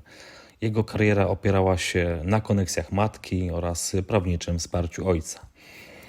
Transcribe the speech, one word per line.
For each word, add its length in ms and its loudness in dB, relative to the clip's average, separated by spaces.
Jego 220 0
kariera 440 2
opierała 500 2
się 460 -2
na 180 2
koneksjach 500 0
matki 600 -2
oraz 440 -4
prawniczym 520 0
wsparciu 500 -2
ojca. 360 -2